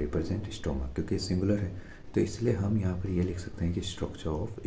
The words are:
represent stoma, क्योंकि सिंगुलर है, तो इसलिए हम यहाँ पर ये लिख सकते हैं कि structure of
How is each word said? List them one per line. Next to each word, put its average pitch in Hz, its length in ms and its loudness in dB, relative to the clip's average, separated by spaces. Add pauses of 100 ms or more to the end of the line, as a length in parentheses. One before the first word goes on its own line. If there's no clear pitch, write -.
represent 73 440 0
stoma, - 500 -2
क्योंकि 92 240 0
सिंगुलर 95 400 4
है, 95 240 -4 (320)
तो 98 60 6
इसलिए 113 340 2
हम 101 240 2
यहाँ 92 180 2
पर 95 140 -2
ये 87 120 4
लिख 90 160 0
सकते - 260 -4
हैं 87 100 2
कि 90 60 0
structure - 640 -4
of 113 60 -2 (180)